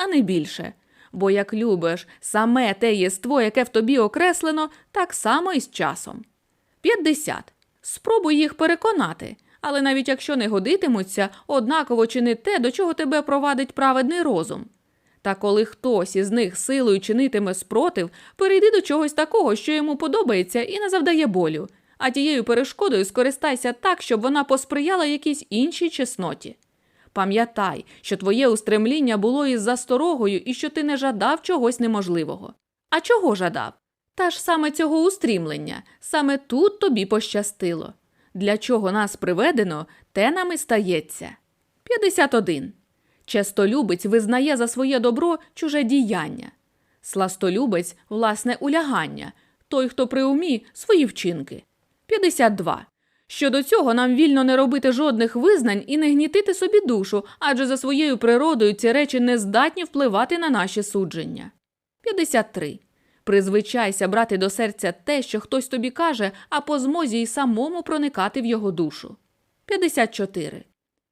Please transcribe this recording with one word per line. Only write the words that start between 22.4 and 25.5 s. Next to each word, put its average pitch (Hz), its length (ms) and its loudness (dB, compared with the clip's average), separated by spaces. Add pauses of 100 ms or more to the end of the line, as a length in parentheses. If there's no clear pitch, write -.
перешкодою 240 600 0
скористайся 254 680 -2
так, 359 300 -2
щоб 220 180 0
вона 269 240 0
посприяла 294 600 0
якійсь 294 460 -2